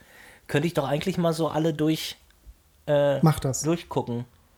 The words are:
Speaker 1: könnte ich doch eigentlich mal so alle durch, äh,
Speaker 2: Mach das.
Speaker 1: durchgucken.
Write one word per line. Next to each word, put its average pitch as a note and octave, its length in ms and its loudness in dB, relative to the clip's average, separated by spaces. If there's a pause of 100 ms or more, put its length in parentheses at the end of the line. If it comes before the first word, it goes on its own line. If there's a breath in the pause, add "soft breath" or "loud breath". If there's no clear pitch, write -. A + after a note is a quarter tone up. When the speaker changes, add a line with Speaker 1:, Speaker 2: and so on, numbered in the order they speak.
(480 loud breath)
Speaker 1:
könnte D3 180 2
ich E3 80 -2
doch C#3 140 0
eigentlich D3+ 300 -2
mal E3+ 160 2
so D#3 140 0
alle D#3+ 240 0
durch, D#3 440 -2 (680)
äh, C#3+ 360 2
Speaker 2:
Mach D#3 160 4
das. C3 240 -4
Speaker 1:
durchgucken. B2+ 640 -2 (340 soft breath)